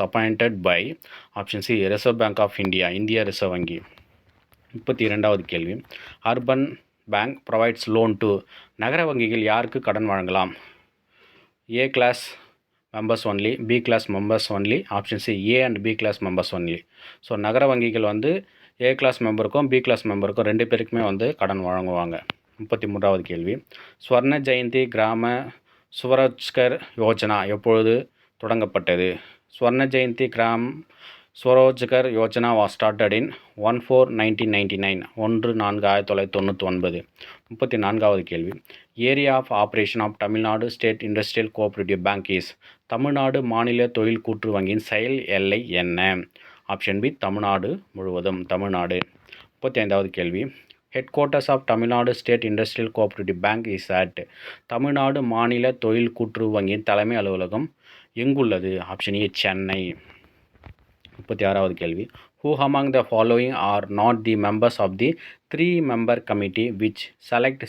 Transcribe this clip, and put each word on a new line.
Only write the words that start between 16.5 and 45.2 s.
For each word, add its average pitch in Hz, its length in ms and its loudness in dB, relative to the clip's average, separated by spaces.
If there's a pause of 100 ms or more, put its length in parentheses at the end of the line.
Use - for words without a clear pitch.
only. 85 200 -4 (480)
So, - 80 -8 (120)
நகர 123 260 2
வங்கிகள் 117 380 0
வந்து 107 220 -2 (540)
ஏ 127 40 4 (100)
கிளாஸ் 131 260 2
மெம்பருக்கும் 110 460 0
பி - 140 6
கிளாஸ் 117 260 2
மெம்பருக்கும் 101 380 0
ரெண்டு 113 200 2
பேருக்குமே 117 400 0
வந்து 98 180 -2 (140)
கடன் 98 260 0
வழங்குவாங்க. 90 480 -2 (460)
முப்பத்தி 107 300 -4
மூன்றாவது 98 380 2
கேள்வி, 87 240 -4 (520)
ஸ்வர்ண 131 420 4
ஜெயந்தி 127 340 2 (140)
கிராம 113 380 2 (640)
சுவரோஜ்கர் 127 760 2 (280)
யோஜனா 107 360 2 (160)
எப்பொழுது 110 400 4 (460)
தொடங்கப்பட்டது? 95 680 0 (460)
ஸ்வர்ண 127 280 2 (120)
ஜெயந்தி 127 400 0
கிராம் 113 300 0 (760)
ஸ்வரோஜ்கர் 127 680 4 (100)
யோஜனா 113 400 2
was 104 180 2
started 107 440 2
in 135 60 0 (420)
one 120 200 2
four 127 160 8 (160)
nineteen 110 360 0
ninety-nine, 98 460 0 (240)
ஒன்று 113 240 0 (120)
நான்கு 101 300 0
ஆயிரத்தி 101 200 2
தொள்ளாயிரத்தி 98 260 0
தொண்ணூற்றி 98 320 -2
ஒன்பது. 90 300 -2 (520)
முப்பத்தி 117 340 -2
நான்காவது 104 460 2
கேள்வி, 85 220 -6 (560)
area 139 300 2
of 131 100 -6 (140)
operation 107 420 0
of 107 80 -4 (100)
தமிழ்நாடு 110 520 0
ஸ்டேட் 110 340 -2
இண்டஸ்ட்ரியல் 107 480 -2
கோஆபரேட்டிவ் 101 500 -2
பேங்க் 101 300 -2
is, 87 100 -4 (460)
தமிழ்நாடு 135 440 0 (160)
மாநில 120 340 2 (100)
தொழில் 113 300 0
கூட்டுறவு 110 300 -2
வங்கியின் 98 340 -2
செயல் 117 260 0 (200)